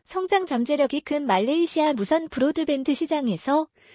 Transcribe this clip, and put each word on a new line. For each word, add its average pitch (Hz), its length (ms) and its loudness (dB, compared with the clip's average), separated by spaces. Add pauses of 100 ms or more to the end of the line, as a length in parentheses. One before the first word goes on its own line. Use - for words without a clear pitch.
성장 370 420 0
잠재력이 277 540 0
큰 294 260 -4
말레이시아 294 680 2
무선 302 340 0
브로드밴드 285 680 0
시장에서 285 720 0 (280)